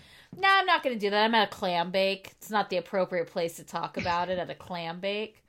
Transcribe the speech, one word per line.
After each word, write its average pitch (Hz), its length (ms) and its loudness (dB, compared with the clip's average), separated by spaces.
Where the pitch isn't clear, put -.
"Nah, 381 220 6
I'm 370 60 2
not 330 180 4
gonna 247 160 -2
do 202 100 0
that. 208 140 4
I'm 226 100 4
at 214 140 4
a - 40 -16
clam 175 380 0
bake. 190 440 0
It's - 160 -18
not 208 200 0
the 185 80 -2
appropriate 180 500 -2
place 170 280 -4
to 160 80 -16
talk 165 320 -8
about 180 340 -2
it 185 80 -2
at 170 120 -6
a 147 60 -10
clam 170 440 -10
bake." 208 500 -6